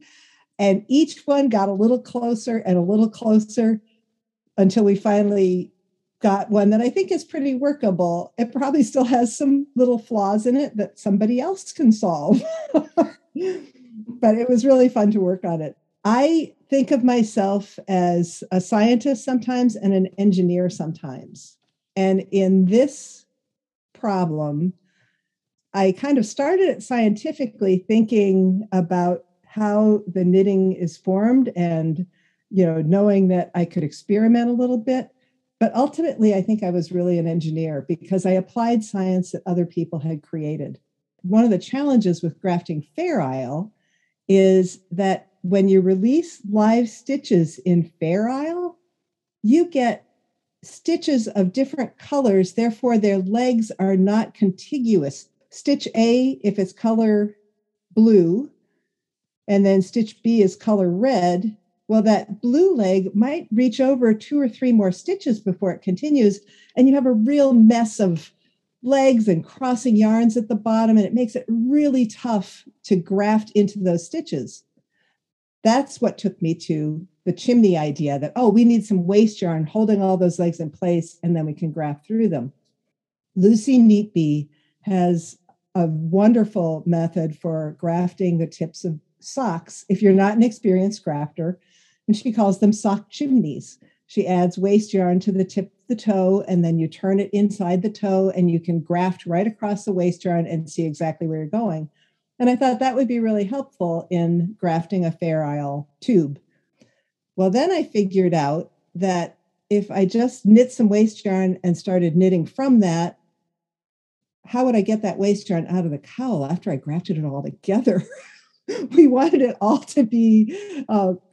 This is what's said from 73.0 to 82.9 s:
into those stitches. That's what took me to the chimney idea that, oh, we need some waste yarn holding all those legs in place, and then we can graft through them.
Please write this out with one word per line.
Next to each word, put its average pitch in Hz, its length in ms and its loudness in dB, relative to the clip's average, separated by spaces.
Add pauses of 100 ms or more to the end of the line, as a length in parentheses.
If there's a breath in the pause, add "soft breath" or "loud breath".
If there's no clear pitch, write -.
into 208 240 0
those 175 260 -2
stitches. - 560 -10 (1040)
That's 247 360 0
what 220 160 -2
took - 240 -6
me 165 140 -2
to 156 500 -6 (220)
the 180 60 0
chimney 220 440 2
idea 143 440 -4
that, 147 160 -8
oh, 247 140 2
we 226 140 6
need 233 220 2
some 180 180 -2
waste 214 380 2
yarn 160 240 -2
holding 214 340 0
all 190 160 0
those 180 220 0
legs 170 220 -2
in 156 100 -10
place, 175 540 -4
and 175 100 0
then 160 100 -2
we 151 80 -6
can 156 200 -6
graft 147 340 -8
through 220 220 -2
them. 143 240 -6 (800)